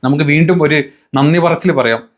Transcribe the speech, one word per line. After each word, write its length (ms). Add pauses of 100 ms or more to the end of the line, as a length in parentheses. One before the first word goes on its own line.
നമുക്ക് 200
വീണ്ടും 380
ഒരു 200 (320)
നന്ദി 240
പറച്ചിൽ 340
പറയാം 260 (200)